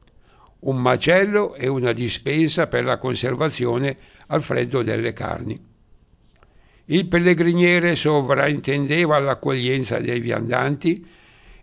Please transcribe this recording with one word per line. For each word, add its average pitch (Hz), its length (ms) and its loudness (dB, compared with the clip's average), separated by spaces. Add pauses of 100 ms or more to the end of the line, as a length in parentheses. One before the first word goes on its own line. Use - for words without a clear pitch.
(600)
un 135 180 -2
macello 170 760 2
e 131 140 -6
una 127 240 0
dispensa 143 760 -2
per 123 160 0
la 123 140 0
conservazione 127 960 -2 (340)
al 156 120 0
freddo 123 400 -2
delle 110 320 -2
carni. - 440 -8 (1300)
Il 185 220 0
pellegriniere 175 880 4
sovraintendeva 143 1200 0
l'accoglienza 131 800 0
dei 120 200 -2
viandanti 127 880 -2 (580)